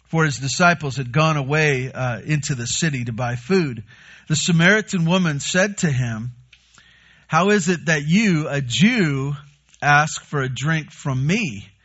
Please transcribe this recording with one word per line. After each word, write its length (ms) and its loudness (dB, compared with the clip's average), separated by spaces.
For 180 2
his 140 -2
disciples 580 0
had 160 -6
gone 240 2
away, 560 0
uh, 260 -4
into 360 -2
the 120 -6
city 380 -2
to 80 -6
buy 240 -4
food. 480 -2
The 80 0
Samaritan 680 2
woman 340 0
said 380 0
to 120 0
him, 440 -2
"How 240 2
is 180 2
it 160 -2
that 200 0
you, 440 2
a 100 -2
Jew, 760 0
ask 440 2
for 180 -4
a 80 -2
drink 420 -4
from 360 -4
me, 400 -4